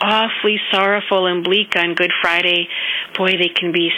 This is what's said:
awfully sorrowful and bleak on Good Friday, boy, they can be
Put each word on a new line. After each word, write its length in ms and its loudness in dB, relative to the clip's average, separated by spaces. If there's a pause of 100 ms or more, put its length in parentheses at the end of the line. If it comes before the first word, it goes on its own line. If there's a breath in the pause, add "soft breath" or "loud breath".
awfully 580 0 (120)
sorrowful 560 2
and 160 0
bleak 340 0
on 160 0
Good 180 0 (100)
Friday, 460 2 (500 loud breath)
boy, 200 2
they 180 2
can 160 0
be 260 2